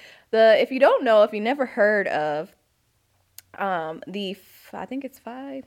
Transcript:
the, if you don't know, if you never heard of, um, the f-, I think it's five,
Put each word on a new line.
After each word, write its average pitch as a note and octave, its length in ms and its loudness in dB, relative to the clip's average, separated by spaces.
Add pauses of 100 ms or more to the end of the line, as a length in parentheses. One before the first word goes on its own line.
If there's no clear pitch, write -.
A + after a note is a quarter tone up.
(320)
the, A3 300 6
if C4+ 100 -2
you C4 80 -2
don't F#4+ 240 4
know, A3 200 6
if A3 100 -2
you G#3 80 -6
never B3+ 240 -2
heard G#3 420 0
of, D3+ 480 -4 (1040)
um, E3 500 -6
the F#3+ 240 -8
f-, - 420 -20
I F#3+ 120 -12
think C4+ 200 -10
it's - 140 -16
five, C4+ 460 -14